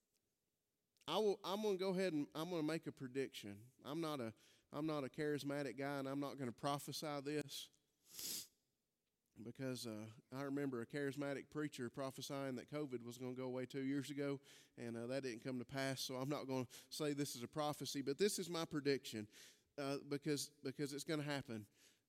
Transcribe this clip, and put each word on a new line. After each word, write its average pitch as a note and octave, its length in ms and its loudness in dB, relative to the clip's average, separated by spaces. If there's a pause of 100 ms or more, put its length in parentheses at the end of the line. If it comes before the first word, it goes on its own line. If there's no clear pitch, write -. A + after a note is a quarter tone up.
(1080)
I D#3+ 100 2
will, G#3 260 6
I'm G3 200 0
gonna G#3 140 4
go F#3+ 120 2
ahead F#3 240 4
and D3 220 2
I'm F3+ 160 0
gonna E3+ 100 2
make D#3 240 2
a D3 60 -2
prediction. B2+ 640 -2 (280)
I'm D3 160 -2
not D3+ 200 2
a, A2+ 120 0 (400)
I'm D3 140 0
not D3+ 180 2
a B2 60 -2
charismatic C#3+ 680 0
guy, C#3 200 0
and C3+ 100 0
I'm C#3 120 0
not C3+ 180 -2
gonna B2+ 140 0
prophesy C#3+ 560 0 (180)
this. D3 420 -2 (1700)
Because, A#2+ 460 -4
uh, A2 500 -8
I C#3 60 -4
remember C#3 380 0
a A2+ 40 -4
charismatic C#3 640 -2
preacher D3 400 -2
prophesying C3+ 680 -2
that F2 120 -8
covid C3+ 340 -2
was A#2+ 140 -8
gonna B2+ 160 -4
go B2+ 120 -2
away B2+ 200 -2
two C3+ 160 -2
years C3+ 300 2
ago, C#3+ 280 0 (380)
and, A#2 200 -2
uh, A#2 100 -2
that C3 160 0
didn't A#2 200 -4
come C3 160 -2
to A#2 60 -4
pass, C3+ 360 0
so C3 140 -4
I'm C3 140 0
not C3 160 0
gonna C3 220 2 (220)
say D3+ 240 0
this C#3 220 0
is A#2+ 60 -8
a A#2 60 -2
prophecy, D3 540 0
but C3+ 160 2
this G#3 200 6
is F3 120 -2
my E3 160 0
prediction, C3+ 640 2 (520)
uh, C#3 160 2 (140)
because, C#3+ 420 0 (100)
because C#3 320 -2
it's C#3+ 120 -4
gonna D3+ 180 0
happen, C3 420 -2 (440)